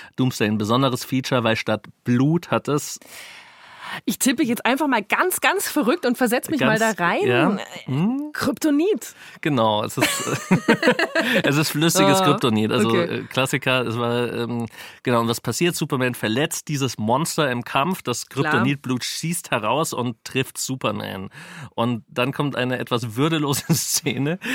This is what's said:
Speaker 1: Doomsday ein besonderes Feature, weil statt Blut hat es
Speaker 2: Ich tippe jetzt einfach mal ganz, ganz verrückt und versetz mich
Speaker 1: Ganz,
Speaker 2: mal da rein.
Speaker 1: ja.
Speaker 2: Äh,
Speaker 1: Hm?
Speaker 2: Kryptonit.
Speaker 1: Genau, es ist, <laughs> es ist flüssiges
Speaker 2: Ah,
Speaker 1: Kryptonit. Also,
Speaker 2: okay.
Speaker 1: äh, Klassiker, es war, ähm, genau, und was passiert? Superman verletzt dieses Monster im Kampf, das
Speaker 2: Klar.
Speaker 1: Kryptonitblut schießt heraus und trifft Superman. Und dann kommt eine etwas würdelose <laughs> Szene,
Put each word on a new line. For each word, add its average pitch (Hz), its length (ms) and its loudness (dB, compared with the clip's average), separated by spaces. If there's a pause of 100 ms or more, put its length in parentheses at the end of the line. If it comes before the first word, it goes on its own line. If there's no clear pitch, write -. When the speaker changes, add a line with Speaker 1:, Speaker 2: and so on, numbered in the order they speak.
(160)
Speaker 1:
Doomsday 123 320 2
ein 107 100 2
besonderes 120 460 2
Feature, 131 400 0
weil 110 140 2
statt - 300 -4 (180)
Blut 139 460 2
hat 113 180 0
es - 320 -4 (1040)
Speaker 2:
Ich - 120 -2
tippe 262 260 2
jetzt 233 220 0
einfach 277 220 2
mal 240 160 2
ganz, 302 380 0
ganz 339 280 2
verrückt 294 360 0
und 247 120 0
versetz 240 320 0
mich 285 120 0
Speaker 1:
Ganz, 220 180 4
Speaker 2:
mal 220 160 2
da 175 80 -2
rein. 180 240 2
Speaker 1:
ja. 143 280 4
Speaker 2:
Äh, 185 40 -4 (260)
Speaker 1:
Hm? 233 480 -2
Speaker 2:
Kryptonit. 302 800 0 (280)
Speaker 1:
Genau, 113 420 2
es 110 140 -6
ist, 120 120 0
<laughs> - 1300 2
es 139 120 2
ist 151 140 2
flüssiges 185 500 4
Speaker 2:
Ah, 190 60 2
Speaker 1:
Kryptonit. 113 460 2
Also, 117 180 2
Speaker 2:
okay. 113 300 0
Speaker 1:
äh, 110 40 -6
Klassiker, 131 640 0
es 113 120 -2
war, 120 360 0
ähm, 117 320 -4 (380)
genau, 120 180 4
und 117 60 0
was 117 120 0
passiert? 170 360 0
Superman 127 400 -2
verletzt 123 520 -2
dieses 135 300 -2
Monster 135 540 0
im 123 120 -4
Kampf, 156 380 -2
das - 260 -6
Speaker 2:
Klar. 147 240 -2
Speaker 1:
Kryptonitblut 131 520 0
schießt - 480 -6
heraus 123 420 0
und 120 320 -4
trifft - 320 -4
Superman. 104 720 -6 (460)
Und 117 340 0
dann 127 240 -2
kommt 147 240 -2
eine 127 220 -2
etwas 117 360 -2
würdelose 147 520 0
<laughs> 170 60 2
Szene, 143 680 -2 (160)